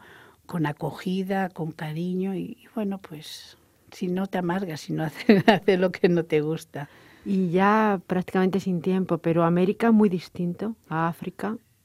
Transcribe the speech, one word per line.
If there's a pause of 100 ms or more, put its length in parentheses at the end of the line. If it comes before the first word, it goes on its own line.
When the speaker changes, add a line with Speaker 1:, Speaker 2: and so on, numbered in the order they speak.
(460)
Speaker 1:
con
acogida,
con
cariño
y,
y
bueno,
pues (320)
si
no
te
amargas,
si
no
<laughs>
haces,
haces
lo
que
no
te
gusta. (360)
Speaker 2:
Y
ya
prácticamente
sin
tiempo,
pero
América
muy
distinto (120)
a
África. (260)